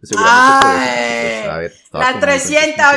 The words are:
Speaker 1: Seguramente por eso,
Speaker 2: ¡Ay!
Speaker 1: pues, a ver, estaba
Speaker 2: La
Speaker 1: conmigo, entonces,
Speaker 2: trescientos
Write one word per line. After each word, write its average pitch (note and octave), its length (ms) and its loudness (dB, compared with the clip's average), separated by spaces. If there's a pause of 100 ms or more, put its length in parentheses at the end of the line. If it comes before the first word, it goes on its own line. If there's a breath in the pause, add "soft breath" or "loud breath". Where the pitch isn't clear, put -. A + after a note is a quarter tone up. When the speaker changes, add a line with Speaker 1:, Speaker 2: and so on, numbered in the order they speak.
Speaker 1:
Seguramente A#3+ 500 2 (100)
por C4+ 80 4
eso, C4 100 -2
Speaker 2:
¡Ay! A#3+ 600 -4
Speaker 1:
pues, - 100 -8
a D#2+ 60 -8
ver, E2+ 140 -8
estaba - 320 -8
Speaker 2:
La C4 80 0
Speaker 1:
conmigo, C#4+ 200 -2
entonces, C4+ 180 -4
Speaker 2:
trescientos D#4 360 0 (100)